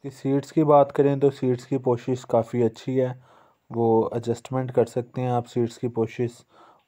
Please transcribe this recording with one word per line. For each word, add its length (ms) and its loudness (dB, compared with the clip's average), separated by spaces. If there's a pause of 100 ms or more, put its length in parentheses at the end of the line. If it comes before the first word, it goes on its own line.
कि 80 -12
सीट्स 400 -4
की 140 2
बात 280 6
करें 280 0
तो 100 4
सीट्स 340 -4
की 140 -4
पोशिश 460 -2
काफ़ी 380 0
अच्छी 340 -2
है, 260 -2 (500)
वो 440 2
एडजस्टमेंट 540 -6
कर 140 2
सकते 360 -6
हैं 100 -2
आप 140 -2
सीट्स 340 -4
की 100 -6
पोशिश। 560 -6 (440)